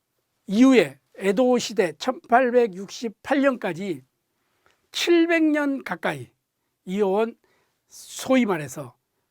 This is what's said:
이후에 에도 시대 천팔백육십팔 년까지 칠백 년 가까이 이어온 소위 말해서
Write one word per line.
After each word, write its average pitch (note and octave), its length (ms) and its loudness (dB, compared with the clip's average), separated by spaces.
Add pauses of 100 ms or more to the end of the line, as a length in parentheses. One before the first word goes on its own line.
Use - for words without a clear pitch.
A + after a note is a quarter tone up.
(460)
이후에 G#3+ 520 4 (180)
에도 A#3+ 420 2
시대 F#3+ 400 -2
천팔백육십팔 A#3+ 1400 -2
년까지 F#3+ 600 -4 (880)
칠백 E4+ 520 2
년 D4 420 -2
가까이 E3 460 -8 (560)
이어온 G#3 500 -2 (520)
소위 - 580 -2
말해서 D3+ 500 -6 (340)